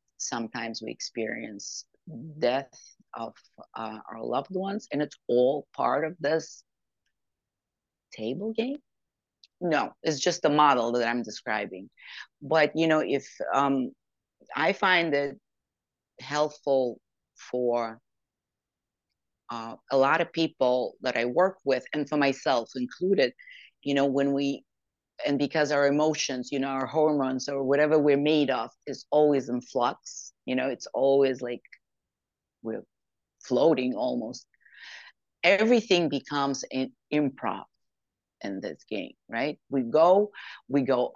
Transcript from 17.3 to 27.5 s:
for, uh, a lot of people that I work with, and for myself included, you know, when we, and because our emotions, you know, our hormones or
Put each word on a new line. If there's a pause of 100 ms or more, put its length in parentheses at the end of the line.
for, (1500)
uh, (160)
a
lot
of
people
that
I
work
with,
and
for
myself
included, (480)
you
know,
when
we, (640)
and
because
our
emotions,
you
know,
our
hormones
or